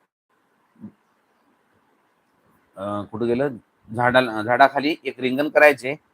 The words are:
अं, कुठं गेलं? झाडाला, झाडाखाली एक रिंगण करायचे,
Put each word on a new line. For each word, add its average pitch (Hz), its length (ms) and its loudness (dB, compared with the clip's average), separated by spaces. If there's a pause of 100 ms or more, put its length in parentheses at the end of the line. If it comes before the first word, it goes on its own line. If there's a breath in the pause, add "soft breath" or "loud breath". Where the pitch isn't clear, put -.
(2750)
अं, 101 280 -8
कुठं 107 220 -8
गेलं? 123 220 -2 (480)
झाडाला, 123 460 2
झाडाखाली 135 520 2 (100)
एक 131 160 -10
रिंगण 131 280 -2
करायचे, 143 460 2 (200)